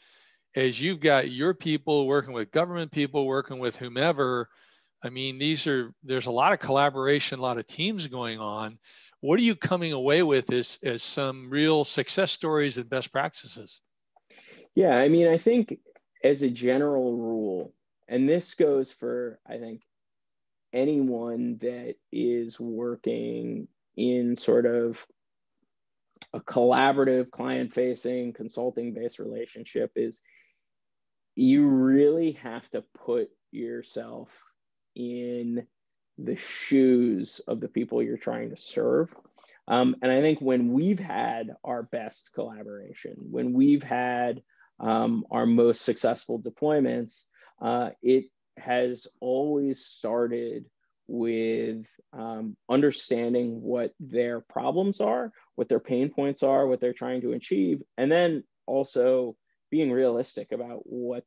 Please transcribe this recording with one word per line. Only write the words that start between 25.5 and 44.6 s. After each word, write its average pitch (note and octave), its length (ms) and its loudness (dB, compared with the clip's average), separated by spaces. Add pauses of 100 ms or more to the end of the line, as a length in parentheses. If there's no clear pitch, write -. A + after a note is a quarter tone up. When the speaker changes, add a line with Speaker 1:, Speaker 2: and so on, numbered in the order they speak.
Speaker 2:
a F#3 60 -10
collaborative, B2+ 920 4
client-facing, B2 1000 -4
consulting-based A#2 840 -6
relationship, A2+ 760 -8
is A#2 260 -4 (1120)
you C#3 320 6
really C#3+ 680 4
have A#2 360 -12
to - 140 -8 (100)
put A#2+ 360 -4 (220)
yourself A#2 760 -12 (680)
in A#2+ 680 -6 (520)
the - 180 -4
shoes B2 1120 2
of A2+ 120 -4
the - 80 -8
people A#2 360 -2
you're A#2 140 -4
trying A#2 340 -8
to A2+ 60 -14
serve. C3 560 0 (540)
Um, B2+ 340 4
and B2+ 100 2
I C3+ 100 4
think D#3 180 4
when B2 320 2
we've E3+ 280 2
had A#2 640 -6
our A#2+ 200 -6
best A2+ 500 -10
collaboration, G#2 840 -12
when B2 360 -4
we've C#3 300 6
had, B2 600 -2 (360)